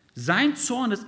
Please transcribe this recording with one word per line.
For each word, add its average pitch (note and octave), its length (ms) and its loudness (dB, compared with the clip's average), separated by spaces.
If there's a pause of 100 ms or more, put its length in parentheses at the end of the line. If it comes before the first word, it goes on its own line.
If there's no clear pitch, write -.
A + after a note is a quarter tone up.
(160)
Sein G3 400 2
Zorn B3 360 0
ist G3+ 160 -2